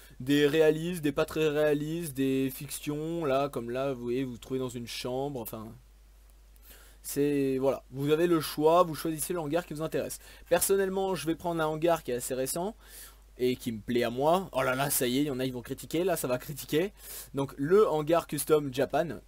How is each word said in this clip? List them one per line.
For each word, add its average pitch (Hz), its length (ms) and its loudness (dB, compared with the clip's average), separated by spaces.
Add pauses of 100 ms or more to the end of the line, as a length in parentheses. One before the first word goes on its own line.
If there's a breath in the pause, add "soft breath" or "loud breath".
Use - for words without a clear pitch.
(200 loud breath)
des 143 260 4
réalistes, 156 560 4
des 147 100 2
pas 156 140 0
très 156 220 0
réalistes, 151 680 0
des 135 400 2
fictions, 151 720 -6
là, 139 240 2
comme 120 180 -6
là, 131 240 -2
vous 120 120 -8
voyez, 123 200 -2
vous 127 80 -6
vous 113 60 -12
trouvez 131 200 -6
dans 127 120 -4
une 120 160 -10
chambre, 135 520 -6
enfin, 110 300 -10 (1300 loud breath)
c'est, 143 560 2
voilà, 131 320 0
vous 139 200 -2
avez 156 160 4
le 170 140 4
choix, 156 440 4
vous 160 100 -6
choisissez 160 400 -4
le 180 60 -4
hangar 160 260 -2
qui - 80 -10
vous 151 80 -8
intéresse. 151 360 -4 (300 loud breath)
Personnellement, 190 640 2
je 143 120 -6
vais 160 80 0
prendre 165 260 -4
un 156 60 0
hangar 160 380 0
qui 127 80 -4
est - 20 -2
assez 127 200 -4
récent, 170 400 -4 (640 loud breath)
et 127 200 2
qui 123 160 -6
me 110 80 -6
plaît 120 240 0
à 117 60 0
moi. 156 420 2
Oh 131 100 0
là 131 120 2
là, 135 140 0
ça 135 180 0
y 123 120 2
est, 143 40 2
il 147 40 0
y 151 40 -4
en 127 100 -4
a, 131 40 -2
ils 131 80 -4
vont 120 100 -8
critiquer, 135 420 -4
là, 180 120 0
ça 151 100 -4
va 127 120 0
critiquer. 156 540 -2 (420 loud breath)
Donc, 135 240 -4
le 185 300 6
hangar 156 400 2
Custom 147 440 2
Japan, 139 560 0